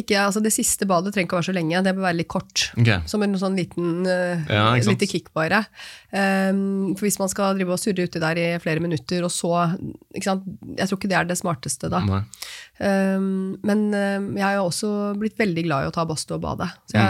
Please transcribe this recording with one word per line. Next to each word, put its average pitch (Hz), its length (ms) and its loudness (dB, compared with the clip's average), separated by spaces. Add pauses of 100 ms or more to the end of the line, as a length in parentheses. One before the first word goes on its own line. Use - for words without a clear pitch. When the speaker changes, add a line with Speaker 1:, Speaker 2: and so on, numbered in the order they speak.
Speaker 1:
ikke, 208 160 2
altså, 202 240 2
det 214 100 2
siste - 320 0
badet 190 300 2
trenger 180 140 0
ikke 185 100 0
å - 20 0
være 180 140 -2
så - 0 -
lenge, 175 300 2
det 190 100 2
bør 190 160 -4
være 170 60 0
litt 165 120 -2
kort. - 480 -4
Speaker 2:
Ok. 107 320 4
Speaker 1:
Som 214 140 0
en 196 140 2
sånn 190 200 0
liten, 175 480 -2
eh, 180 380 0 (100)
Speaker 2:
Ja, 107 220 6
ikke 123 100 4
sant? 196 160 2
Speaker 1:
lite 202 80 0
kick - 240 -6
bare. 175 320 2 (480)
Ehm, 196 840 0
for 208 80 0
hvis 196 140 0
man 196 80 0
skal 196 260 0
drive 190 160 -2
og 180 80 0
surre 185 300 0
uti 170 120 -6
der 165 180 0
i 170 200 0
flere 160 240 -2
minutter, 175 420 -2
og 175 60 0
så, 170 240 -2 (600)
ikke 190 100 -8
sant? 190 180 0 (340)
Jeg 190 140 0
tror 190 80 -2
ikke 202 120 -4
det 175 80 2
er 160 120 2
det 180 80 -2
smarteste - 520 -4
da. 90 100 0
Speaker 2:
Nei. 98 220 2 (600)
Speaker 1:
Ehm, 190 800 0
men, 214 220 2 (100)
ehm, 196 400 0
jeg 196 80 -2
har 196 160 2
jo 190 100 2
også 208 220 -2 (300)
blitt 214 180 -4
veldig 170 300 2
glad 143 180 0
i 160 40 -4
å - 40 -6
ta 170 140 0
badstue 160 300 -4
og 160 40 -8
bade. - 240 -4 (240)
Så - 80 -4
jeg 208 120 6